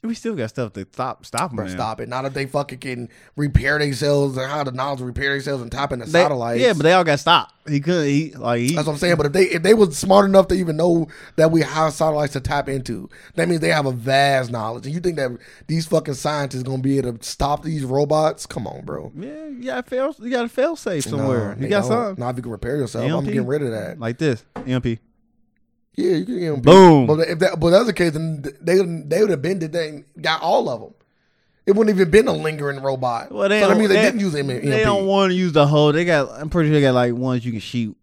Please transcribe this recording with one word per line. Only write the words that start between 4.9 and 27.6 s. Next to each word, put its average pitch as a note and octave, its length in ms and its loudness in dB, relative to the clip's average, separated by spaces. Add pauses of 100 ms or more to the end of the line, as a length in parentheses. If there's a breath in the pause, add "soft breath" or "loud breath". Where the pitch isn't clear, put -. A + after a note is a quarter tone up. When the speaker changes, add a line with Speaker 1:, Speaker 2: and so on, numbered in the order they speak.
Speaker 2:
repair C3 340 -4
themselves C#3 280 -6
and A#2 80 -12
tap C#3 220 -4
into A#2 140 -8
Speaker 1:
They, - 40 -12 (120)
Speaker 2:
satellites. A#2+ 400 0
Speaker 1:
yeah, B3 100 4
but D3+ 100 -2
they D#3+ 120 6
all F#3 100 4
got D3 160 0
stopped. E3 320 -2 (160)
He D3 120 0
couldn't, D#3+ 280 0
he, C#3+ 240 0
like, A#2+ 280 -2
he C3 140 -2
Speaker 2:
That's D3+ 120 -2
what D#3 80 -4
I'm C#3+ 40 -12
saying. F3 180 2
But D3+ 100 0
if C#3+ 60 -2
they, F#3 120 4
if E3+ 180 -2
they G3 120 6
was F#3+ 220 2
smart G3 280 4
enough G3 240 4
to F3+ 60 0
even E3+ 240 -2
know E3+ 300 2 (280 loud breath)
that D#3+ 140 4
we D#3+ 100 2
have D#3 320 0
satellites D3+ 400 -2
to C3+ 80 -4
tap C#3+ 280 -4
into, B2 420 -8 (240 loud breath)
that E3 140 0
means E3+ 120 0
they E3 80 -2
have D#3 180 0
a C3 60 -2
vast C3 580 0
knowledge. A#2 360 -8
And C#3+ 80 -8
you F3 60 -6
think F3 160 -4
that C3+ 140 -4 (360 loud breath)
these D#3+ 200 -2
fucking D#3 280 -2
scientists C#3 480 -4
gonna C3 200 -6
be C3+ 160 0
able B2 200 -4
to - 60 -20
stop D3 380 -4
these D#3 220 -6
robots? D3 640 0
Come A#2 200 -10
on, - 180 -14
bro. - 300 -12
Speaker 1:
Yeah, D4 340 -16
you B3+ 160 -14
gotta B3+ 180 -8
fail, C4 360 -4
you A3+ 120 -10
gotta A#3+ 180 -2
fail D4+ 280 0
safe E3 340 -4
Speaker 2:
No, A2 80 -4
Speaker 1:
somewhere. A2 380 -2
You A#2+ 80 -6
Speaker 2:
they D3 40 -6
Speaker 1:
got G3+ 140 2
Speaker 2:
don't. - 80 -2
Speaker 1:
something? G#3 340 -2
Speaker 2:
Not B2 60 -4
if B2 80 -6
you B2 60 -10
can A#2+ 80 -10
repair B2 260 -6
yourself. A#2 260 -4
I'm C3+ 60 0
Speaker 1:
E D#3+ 80 -2
M C3+ 60 -4
P? - 80 -4
Speaker 2:
getting - 140 0
rid D3 160 -2
of B2+ 100 -4
that. A2 280 -8
Speaker 1:
Like A#2+ 160 -6
this, C#3 260 -2 (240)
E B2+ 60 -2
M B2+ 80 0
P. A#2 180 -2 (1000)
Speaker 2:
Yeah, F#4 160 0
you E3+ 140 0
can A#3+ 120 -6
E F3 80 -4
M D3+ 100 -2
P. C3 60 -6
Speaker 1:
Boom. D#3 460 10
Speaker 2:
But D#3+ 200 2
if E3+ 120 -4
that, E3 180 0
but E3 120 2